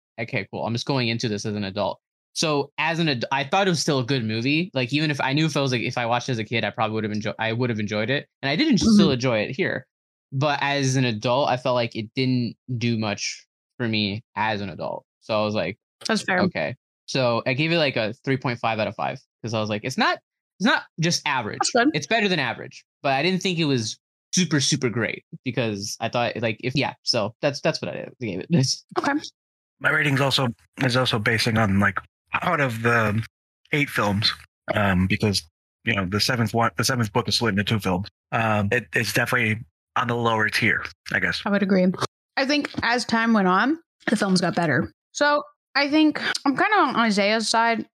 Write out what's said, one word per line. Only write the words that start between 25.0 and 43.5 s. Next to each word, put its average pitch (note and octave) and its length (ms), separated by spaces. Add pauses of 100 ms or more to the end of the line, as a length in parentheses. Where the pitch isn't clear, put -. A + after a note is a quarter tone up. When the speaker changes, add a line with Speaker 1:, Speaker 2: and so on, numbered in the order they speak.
Speaker 1:
because A2 560
I A2+ 80
thought, A#2+ 320
like, A2+ 240
if, B2+ 100
yeah, B2+ 280
so G#2+ 400
that's, C#3+ 180
that's - 220
what - 120
I - 140 (120)
gave G2+ 200
it. - 80
<laughs> - 500
Speaker 2:
Okay. C#4+ 140 (680)
Speaker 3:
My - 100
rating's D3 320
also, C3 260 (340)
is B2 140
also B2+ 220
basing A2 400
on, G2 220
like, G2 180 (420)
out E3+ 200
of A#2 220
the A2+ 400 (500)
eight D3 180
films, G#2 420 (420)
um, F#2+ 320
because, G2+ 360 (420)
you A#2 100
know, G2 120
the G2+ 140
seventh A#2 340
one, A#2 240
the A#2 60
seventh A#2+ 280
book A#2 160
is G2+ 60
split A2+ 180
into G2 120
two G#2+ 160
films. F#2+ 280 (220)
Um, G#2+ 420
it, A#2+ 220
it's A2+ 180
definitely A#2 500 (340)
on B2 120
the A#2+ 80
lower A2+ 320
tier, - 340 (300)
I - 60
guess. F2+ 260
Speaker 2:
I G#3+ 60
would G3+ 120
agree. F#3+ 240 (520)
I C#4 80
think D4 240 (120)
as A#3 220
time A3+ 300
went F#3+ 140
on, A#3 300 (300)